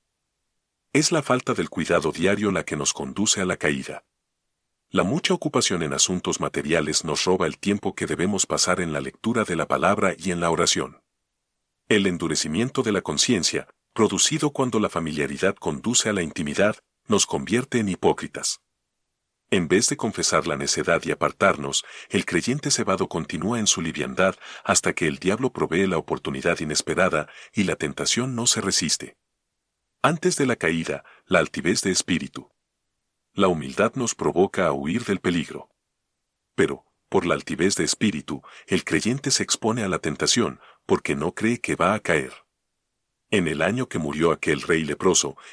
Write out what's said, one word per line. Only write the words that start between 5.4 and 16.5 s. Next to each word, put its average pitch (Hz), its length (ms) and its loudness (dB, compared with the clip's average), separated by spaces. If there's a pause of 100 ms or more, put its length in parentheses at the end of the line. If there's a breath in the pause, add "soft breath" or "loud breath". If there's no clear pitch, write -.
en 73 100 -2
asuntos 90 460 0
materiales 76 680 0
nos 78 200 -2
roba 92 240 2
el 76 100 -6
tiempo 101 380 -2
que 85 100 -4
debemos 87 400 0
pasar 90 340 0
en 85 120 -2
la 73 80 -2
lectura 110 420 -2
de 90 140 -2
la 78 100 0
palabra 90 500 2
y 87 140 -4
en 87 80 -2
la 85 120 2
oración. 87 520 0 (840)
El 104 180 4
endurecimiento 85 800 -2
de 110 80 0
la 95 100 0
conciencia, 82 640 0 (260)
producido 120 580 2
cuando 123 280 -2
la 104 100 2
familiaridad 78 680 -2
conduce 101 540 -2
a - 20 0
la 98 100 -2
intimidad, 82 540 0 (320)